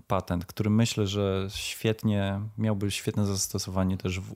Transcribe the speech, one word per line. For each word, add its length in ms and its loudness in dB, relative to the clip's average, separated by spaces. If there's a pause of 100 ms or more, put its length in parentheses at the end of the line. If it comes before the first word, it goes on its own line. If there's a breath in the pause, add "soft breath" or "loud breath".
patent, 380 0
który 240 -2
myślę, 380 4
że 420 0
świetnie, 920 0 (180)
miałby 340 0
świetne 340 0
zastosowanie 720 0
też 220 -2
w 160 -10